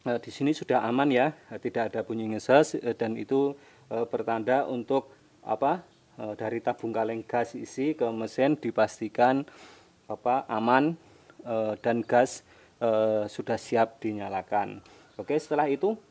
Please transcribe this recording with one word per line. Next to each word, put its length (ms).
eh, 160
di 80
sini 240
sudah 320
aman 240
ya, 240
eh, 80
tidak 320
ada 160
bunyi 240
ngeses, 480
eh, 160
dan 240
itu, 320
eh, 160
pertanda 560
untuk 480
apa, 400
eh, 240
dari 240
tabung 320
kaleng 320
gas 300
isi 400
ke 100
mesin 480
dipastikan 880
apa, 400
aman, 480
eh, 300
dan 160
gas, 480
eh, 480
sudah 320
siap 400
dinyalakan. 800
Oke, 160
setelah 320
itu, 320